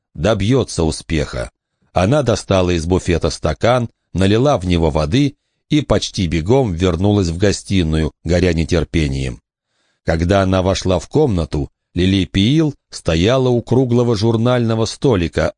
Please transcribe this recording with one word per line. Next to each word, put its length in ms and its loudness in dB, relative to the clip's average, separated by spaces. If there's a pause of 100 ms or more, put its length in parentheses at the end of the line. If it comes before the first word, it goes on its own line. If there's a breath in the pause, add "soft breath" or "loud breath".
(140)
добьется 680 0
успеха. 680 -4 (420)
Она 300 2
достала 480 0
из 140 -2
буфета 440 0
стакан, 600 -2 (240)
налила 440 2
в 80 -6
него 240 2
воды 460 0 (340)
и 120 0
почти 460 -2
бегом 460 0
вернулась 540 0
в 100 -4
гостиную, 760 0 (120)
горя 300 0
нетерпением. 840 -2 (640)
Когда 380 2
она 220 2
вошла 360 0
в 80 -14
комнату, 640 -2 (240)
Лили 320 2
Пиил 480 2 (160)
стояла 600 0
у 120 0
круглого 540 2
журнального 680 0
столика 720 0